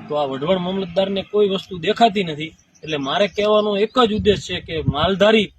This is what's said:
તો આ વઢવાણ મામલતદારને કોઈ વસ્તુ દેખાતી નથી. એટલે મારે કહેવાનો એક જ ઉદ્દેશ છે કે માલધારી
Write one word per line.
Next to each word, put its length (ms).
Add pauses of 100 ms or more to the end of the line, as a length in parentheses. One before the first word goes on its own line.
તો 100
આ 140
વઢવાણ 380
મામલતદારને 580
કોઈ 260
વસ્તુ 300
દેખાતી 440
નથી. 320 (200)
એટલે 220
મારે 300
કહેવાનો 500
એક 220
જ 140
ઉદ્દેશ 320
છે 160
કે 220
માલધારી 640 (120)